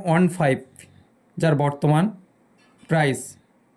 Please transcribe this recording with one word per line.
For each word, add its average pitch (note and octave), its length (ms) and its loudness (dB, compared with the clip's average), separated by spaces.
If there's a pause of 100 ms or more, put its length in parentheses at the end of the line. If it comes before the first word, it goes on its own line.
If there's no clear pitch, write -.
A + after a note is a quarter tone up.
ওয়ান F3 220 4
ফাইভ, D3 300 0 (800)
যার D#3 180 0
বর্তমান D3 540 0 (800)
প্রাইস, D3 500 -2 (400)